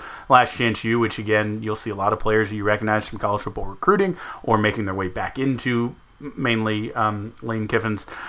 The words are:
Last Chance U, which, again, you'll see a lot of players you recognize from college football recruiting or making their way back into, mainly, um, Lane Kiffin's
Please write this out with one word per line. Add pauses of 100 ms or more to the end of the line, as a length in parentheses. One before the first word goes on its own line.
(280)
Last
Chance
U,
which,
again,
you'll
see
a
lot
of
players
you
recognize
from
college
football
recruiting (260)
or
making
their
way
back
into, (240)
mainly,
um,
Lane
Kiffin's (240)